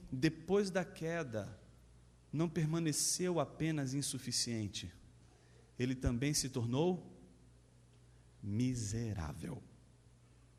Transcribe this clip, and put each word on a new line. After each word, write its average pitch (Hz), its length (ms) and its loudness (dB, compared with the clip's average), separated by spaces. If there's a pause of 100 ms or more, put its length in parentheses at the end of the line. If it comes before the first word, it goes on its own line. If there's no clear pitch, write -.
(120)
depois 160 580 2
da 180 140 2
queda, 143 760 -4 (720)
não 160 180 2
permaneceu 165 920 2
apenas 143 540 0
insuficiente, 117 1000 -2 (840)
ele 127 160 2
também 131 400 2
se 139 140 0
tornou 131 680 0 (1300)
miserável. 107 1200 -2 (960)